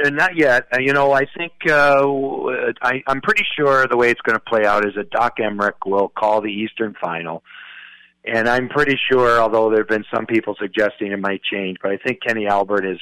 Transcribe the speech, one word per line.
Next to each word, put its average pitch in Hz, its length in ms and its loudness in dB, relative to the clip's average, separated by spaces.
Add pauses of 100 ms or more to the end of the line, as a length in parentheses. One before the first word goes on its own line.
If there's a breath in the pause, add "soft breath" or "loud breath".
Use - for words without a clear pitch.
uh, 143 40 0
not 165 260 -2
yet. 131 380 2
Uh, 123 60 0
you 135 140 0
know, 139 180 2
I 139 140 2 (120)
think, 170 160 -10 (160)
uh, 143 300 6
w-, 135 800 -2
I, 127 240 -2
I'm 135 160 -2
pretty 208 240 0 (100)
sure 135 320 4
the 120 100 0
way 120 120 4
it's 117 120 0
gonna 113 180 0
play 110 260 0
out 104 180 4
is 101 120 -2
that 101 160 -8
Doc 117 260 -2
Emrick 104 480 -2
will 98 240 0
call 107 320 0
the 104 100 -4
Eastern 107 480 -6
Final. 82 440 -8 (800 loud breath)
And 113 220 -2
I'm 123 220 0
pretty 139 280 0 (140)
sure, 120 300 4
although 110 280 2
there 110 100 4
have 107 100 -2
been 107 240 -2
some 113 120 -4
people 110 320 -2
suggesting 104 540 -4
it 101 80 -4
might 98 240 -4
change, 95 380 -6
but 98 100 -4
I 98 60 -2
think 127 280 -6
Kenny 113 220 -2
Albert 101 380 0
is 92 160 -4